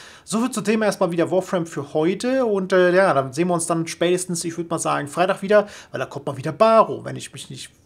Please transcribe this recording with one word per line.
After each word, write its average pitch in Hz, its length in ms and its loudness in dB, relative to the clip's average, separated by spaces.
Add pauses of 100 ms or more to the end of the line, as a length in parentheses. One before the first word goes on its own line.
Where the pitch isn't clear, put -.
(240)
so 220 160 -4
viel 247 100 0
zu 220 100 -6
dem 220 220 0
erstmal 190 300 0
wieder 165 180 0
Warframe 180 360 0
für - 280 -8
heute. 196 500 0
Und, 196 280 0
äh, 180 220 6
ja, 185 200 6
dann 135 180 0
sehen 170 160 -2
wir 175 60 0
uns 170 120 -2
dann 165 200 -2
spätestens, 180 580 -2
ich 165 140 -8
würd 170 100 -6
mal 165 100 -4
sagen, 147 300 -4
Freitag 190 320 0
wieder, 208 280 4 (240)
weil 127 80 -6
da 131 60 -6
kommt - 200 -12
mal 135 100 -6
wieder 147 160 -6
Baro, 160 520 4
wenn 131 120 -10
ich - 160 -14
mich - 160 -16
nicht - 220 -16 (140)